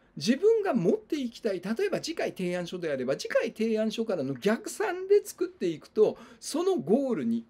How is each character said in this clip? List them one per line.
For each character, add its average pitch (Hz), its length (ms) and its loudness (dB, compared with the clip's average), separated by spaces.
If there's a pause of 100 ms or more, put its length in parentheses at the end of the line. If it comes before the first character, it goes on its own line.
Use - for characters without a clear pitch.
(180)
自 180 180 2
分 427 280 4
が 359 100 0
持 175 180 2
っ 427 60 4
て - 220 -4
い 247 100 -4
き - 100 -16
た 202 140 -2
い、 180 80 -6
例 226 240 -2
え 392 40 0
ば - 120 -2
次 330 140 -6
回 - 160 -2
提 180 260 -4
案 175 80 -4
書 180 140 -8
で 165 120 -4
あ 139 40 -2
れ 127 100 -2
ば、 139 100 0
次 - 140 -8
回 523 260 0
提 220 240 0
案 220 120 0
書 226 120 -2
か 190 120 -2
ら 135 80 -2
の 135 100 -2
逆 202 360 0
算 370 380 -4
で 403 160 6
作 - 220 -6
っ - 20 -2
て - 200 -4
い 156 120 -2
く - 100 -20
と、 - 280 4 (220)
そ 320 240 -4
の 370 140 2
ゴ 247 340 2
ー 220 60 0
ル 127 80 -2
に 117 240 -2